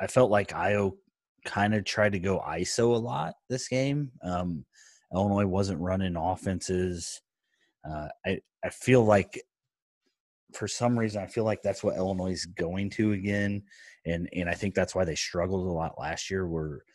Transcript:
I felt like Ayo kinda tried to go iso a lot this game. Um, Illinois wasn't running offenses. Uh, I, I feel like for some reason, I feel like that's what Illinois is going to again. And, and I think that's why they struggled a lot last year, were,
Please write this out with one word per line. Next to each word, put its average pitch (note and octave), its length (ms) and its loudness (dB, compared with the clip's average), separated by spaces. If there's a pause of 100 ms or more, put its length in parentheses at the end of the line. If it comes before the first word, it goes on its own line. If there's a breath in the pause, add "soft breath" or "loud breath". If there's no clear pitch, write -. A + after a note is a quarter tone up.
I F#2+ 60 -2
felt B2 240 6
like G#2 200 4
Ayo F#2+ 420 2 (520)
kinda G#2 380 0
tried G#2 300 2
to G2+ 80 -2
go F#2+ 200 0
iso F#2 540 0
a A#2 40 2
lot C3+ 360 -4 (140)
this B2+ 180 -4
game. C3+ 460 -2 (100)
Um, F2+ 420 -2 (480 soft breath)
Illinois G2+ 340 2
wasn't F#2+ 340 0
running F#2 360 -2
offenses. F#2 1040 -2 (680)
Uh, D2+ 200 -8 (160)
I, F#2+ 160 -2 (240)
I F2+ 60 -2
feel B2+ 340 6
like G#2 360 4 (1120)
for G#2 140 -6
some A#2+ 300 2
reason, G#2 240 0
I F#2 40 -8
feel A2 180 -2
like G#2+ 180 0
that's G2 200 -2
what G2+ 140 0
Illinois F#2 360 0
is F2 140 -6
going F#2 440 -4
to G#2+ 220 2
again. G2+ 500 0 (420 soft breath)
And, E2+ 300 -2
and F2 140 -2
I E2+ 60 0
think G2 200 -4
that's F#2 200 0
why F#2 100 2
they D#2+ 120 -2
struggled F2+ 500 -2
a F2+ 60 -2
lot D#2+ 260 -4
last D#2+ 320 -6
year, F#2+ 160 -2
were, D#2 380 -4 (100)